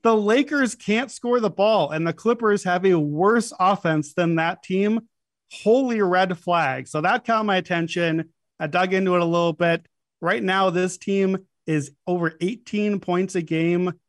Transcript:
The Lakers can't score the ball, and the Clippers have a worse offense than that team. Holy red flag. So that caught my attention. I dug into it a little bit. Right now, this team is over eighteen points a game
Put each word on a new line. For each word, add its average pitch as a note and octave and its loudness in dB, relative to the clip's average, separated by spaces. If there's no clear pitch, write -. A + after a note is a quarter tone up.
The A3+ 4
Lakers B3+ 0
can't A3+ -2
score A#3+ -2
the G#3+ 0
ball, G3 2
and D#3+ -4
the E3 -2
Clippers A3 0
have F3+ 0
a F3+ 6
worse F3+ 0
offense F3+ 0
than E3+ 0
that E3 -2
team. G#3 -2
Holy A#3 0
red F#3 2
flag. C#3 -2
So D#3 -4
that G3+ 0
caught A3 0
my G3 2
attention. E3+ -2
I D#3 -4
dug F#3 0
into F#3+ 0
it F3 2
a E3+ 0
little E3+ 0
bit. E3+ 0
Right G3 -2
now, F#3+ 2
this F#3 -2
team F#3+ -2
is D3 -2
over E3+ -2
eighteen G#3 -4
points F#3 -2
a F3 -2
game E3+ -2